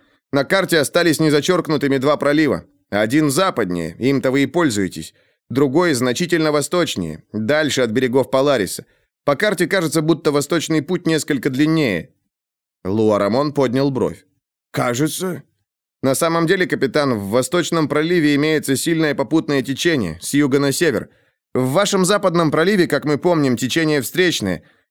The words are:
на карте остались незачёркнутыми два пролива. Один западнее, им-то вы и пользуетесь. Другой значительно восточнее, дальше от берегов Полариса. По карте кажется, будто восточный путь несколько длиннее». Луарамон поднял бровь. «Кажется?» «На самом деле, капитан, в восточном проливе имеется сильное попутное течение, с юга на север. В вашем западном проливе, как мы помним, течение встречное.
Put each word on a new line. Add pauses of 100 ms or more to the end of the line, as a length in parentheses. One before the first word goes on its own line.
(320)
на
карте
остались
незачёркнутыми
два
пролива. (260)
Один
западнее,
им-то
вы
и
пользуетесь. (340)
Другой
значительно
восточнее, (100)
дальше
от
берегов
Полариса. (400)
По
карте
кажется,
будто
восточный
путь
несколько
длиннее». (760)
Луарамон
поднял
бровь. (460)
«Кажется?» (600)
«На
самом
деле,
капитан,
в
восточном
проливе
имеется
сильное
попутное
течение,
с
юга
на
север. (440)
В
вашем
западном
проливе,
как
мы
помним,
течение
встречное. (280)